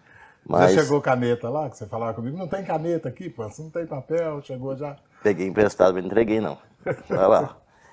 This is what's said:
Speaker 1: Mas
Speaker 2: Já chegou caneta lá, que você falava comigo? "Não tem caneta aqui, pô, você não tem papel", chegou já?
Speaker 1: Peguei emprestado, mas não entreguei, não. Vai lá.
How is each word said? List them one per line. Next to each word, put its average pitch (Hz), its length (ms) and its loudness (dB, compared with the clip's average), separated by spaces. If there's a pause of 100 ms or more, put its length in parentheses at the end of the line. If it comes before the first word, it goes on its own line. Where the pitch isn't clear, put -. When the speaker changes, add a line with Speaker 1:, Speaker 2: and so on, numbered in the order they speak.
(440)
Speaker 1:
Mas 90 300 4
Speaker 2:
Já 156 80 6
chegou 139 180 2
caneta 120 480 0
lá, 143 220 -4
que - 60 -18
você 110 100 -14
falava 113 280 -6
comigo? 123 220 -8
"Não 185 120 -8
tem 196 160 -6
caneta 165 440 -4
aqui, 170 220 -12
pô, 107 180 -10
você 151 140 -14
não 156 80 -14
tem 170 160 -6
papel", 151 560 -4
chegou 135 340 -8
já? 143 200 -10 (260)
Speaker 1:
Peguei 95 240 0
emprestado, 95 480 4
mas 92 80 -4
não 95 80 -4
entreguei, 110 300 2
não. 78 180 -4 (500)
Vai 95 200 4
lá. 139 280 4 (360)